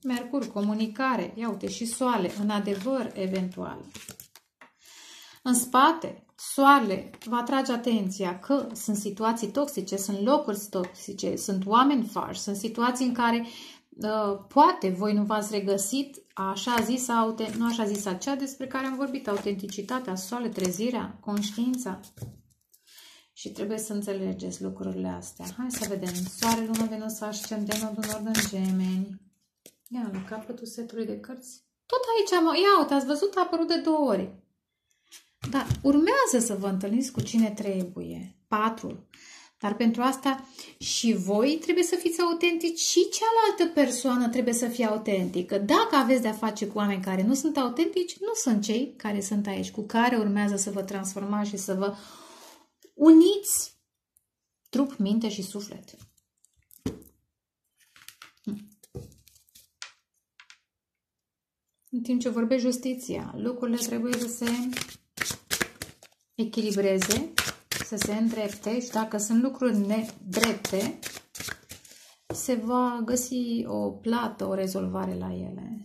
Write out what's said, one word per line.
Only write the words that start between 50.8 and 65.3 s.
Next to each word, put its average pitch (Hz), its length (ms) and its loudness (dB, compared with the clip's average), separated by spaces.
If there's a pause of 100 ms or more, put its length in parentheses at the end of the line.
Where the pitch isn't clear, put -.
transformați 196 640 -4
și 202 80 -6
să 190 180 -4
vă 196 200 0 (1000)
uniți 339 800 8 (920)
trup, 269 280 0
minte 214 320 0
și 196 140 -6
suflet. - 540 -12 (2500)
Hmm. - 360 -12 (3000)
În 247 120 -4
timp 247 180 0
ce 254 80 -2
vorbește 233 380 2
justiția, - 720 -4
lucrurile 233 400 -2
trebuie 233 360 -2
să 240 160 -2
se 233 180 -6 (1900)